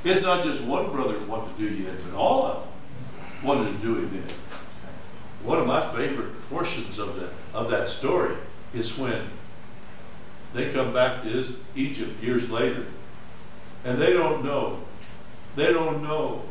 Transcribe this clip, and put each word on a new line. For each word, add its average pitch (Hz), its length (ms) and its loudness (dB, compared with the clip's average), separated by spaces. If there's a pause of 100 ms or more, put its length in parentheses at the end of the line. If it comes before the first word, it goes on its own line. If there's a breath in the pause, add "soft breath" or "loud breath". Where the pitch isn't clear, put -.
It's 185 180 6
not 180 220 4
just 147 180 0
one 120 300 0
brother 127 280 0
wanted 110 380 -4
to 107 120 0
do 98 60 -2
you 95 120 -2
in, 92 80 -6
but - 180 -6
all 135 320 6
of - 180 -2
them - 80 -8 (720)
wanted 120 280 4
to 98 80 -4
do 110 160 2
him 85 180 -2
in. - 1300 -6
One 156 120 4
of 123 60 4
my 127 280 2
favorite 131 560 -2
portions 123 500 -2
of 98 160 -2
the, 90 140 -4 (240)
of 110 160 0
that - 200 2
story - 460 2 (380)
is 113 240 -2
when 117 320 0 (1200)
they - 200 0
come 127 200 2
back 127 300 4
to 110 60 -2
his, 127 280 0 (180)
Egypt 113 460 -2
years 120 280 2
later, 117 360 2 (1000)
and 123 160 0
they 170 140 8
don't 160 300 4
know, 139 360 0 (760)
they 160 160 6
don't 160 320 4
know - 480 0